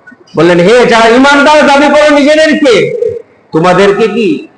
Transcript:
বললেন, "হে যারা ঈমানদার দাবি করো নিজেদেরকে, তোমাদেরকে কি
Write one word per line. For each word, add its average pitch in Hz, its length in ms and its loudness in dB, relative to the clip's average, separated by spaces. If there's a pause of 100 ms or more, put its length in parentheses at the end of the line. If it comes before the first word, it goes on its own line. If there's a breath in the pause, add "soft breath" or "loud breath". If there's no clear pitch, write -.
(360)
বললেন, 175 240 0
"হে 226 260 2
যারা 226 220 0
ঈমানদার 285 580 2
দাবি 285 200 2
করো 294 320 2
নিজেদেরকে, 294 760 0 (580)
তোমাদেরকে 196 560 0
কি 196 380 -4 (100)